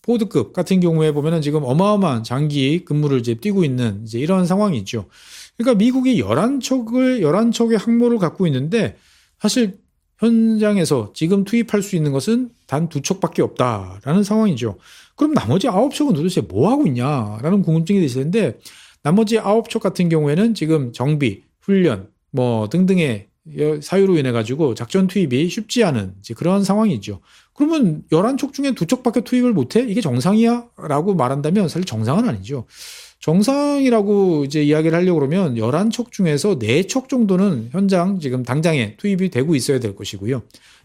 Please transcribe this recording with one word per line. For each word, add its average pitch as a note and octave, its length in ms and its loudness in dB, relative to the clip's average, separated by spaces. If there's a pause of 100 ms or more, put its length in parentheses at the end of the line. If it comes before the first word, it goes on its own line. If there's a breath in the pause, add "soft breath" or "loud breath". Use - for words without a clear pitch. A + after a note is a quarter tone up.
포드급 G#3 500 -2
같은 F#3 300 0
경우에 D#3+ 320 2
보면은 D#3 280 0
지금 D3 220 -2
어마어마한 D#3+ 640 2
장기 D3 580 0
근무를 D3 360 0
이제 A#2 160 -2
뛰고 G3 280 0
있는 B2 400 -2
이제 A2+ 160 -8
이런 F3+ 260 0
상황이죠. D#3 600 -2 (520 loud breath)
그러니까 A#3 200 2
미국이 B3+ 420 2
열한 D#3+ 400 2
척을, B3+ 600 0
열한 G3 320 2
척의 A#3 240 2
항모를 A#3 400 2
갖고 F#3 280 0
있는데 D3+ 520 -2 (420 soft breath)
사실 G#3+ 380 0 (420)
현장에서 G#3+ 920 2
지금 G3 300 0
투입할 A3+ 380 0
수 G3 140 -6
있는 D3+ 160 0
것은 A3+ 380 -2 (180)
단 D#3+ 220 -2
두 C#3+ 120 -6
척밖에 F3 400 -2
없다라는 A#2 840 -2
상황이죠. F#3+ 540 0 (380 loud breath)
그럼 D4+ 180 0
나머지 G3 340 0
아홉 A3+ 260 2
척은 C#4+ 200 0
도대체 E3 280 0
뭐 A#2 300 0
하고 C#4+ 160 2
있냐라는 B2+ 760 -2
궁금증이 E3 380 0
드실 C3 240 -2
텐데 E3+ 340 -2 (460 loud breath)
나머지 G#3+ 340 2
아홉 G#3+ 320 0
척 A3 120 -6
같은 F3+ 280 -2
경우에는 D#3+ 460 2
지금 D3+ 360 -2
정비, C3 520 -2 (180)
훈련, D#3 460 0 (240)
뭐 A#2+ 380 0
등등의 E3 580 0 (320)
여-, D3+ 200 -2
사유로 F#3+ 380 2
인해 C3 140 0
가지고 A#2+ 420 -2
작전 F#3+ 320 -2
투입이 E3+ 440 0
쉽지 A3+ 340 -2
않은 G#2+ 360 -2
이제 - 140 -14
그런 F#3+ 300 0
상황이죠. F#3+ 560 -2 (340 soft breath)
그러면 C#4 580 0
열한 G#3+ 260 2
척 - 160 -6
중에 C4+ 200 -2
두 E3 140 -4
척밖에 B3+ 340 0
투입을 B3 320 0
못 - 220 -2
해? A3 120 2
이게 G#3 140 -2
정상이야?라고 F#3 1120 0
말한다면 D3+ 540 0
사실 E3+ 180 -4
정상은 C3 420 -2
아니죠. A#2 380 -6 (580 loud breath)
정상이라고 G#3 1200 2
이제 D3 180 -2
이야기를 D#3 360 2
하려고 F3+ 240 2
그러면 C#3+ 360 0
열한 D3 340 0
척 A3+ 200 -6
중에서 E3 480 0
네 A#2+ 280 2
척 C4 200 -4
정도는 F#3+ 640 0
현장 F#3+ 480 0
지금 B2+ 240 -4
당장에 C3+ 540 -2
투입이 F#3+ 320 -2
되고 D3 260 0
있어야 C3 240 0
될 G#2 160 -6
것이고요. G#2+ 460 -8 (440 soft breath)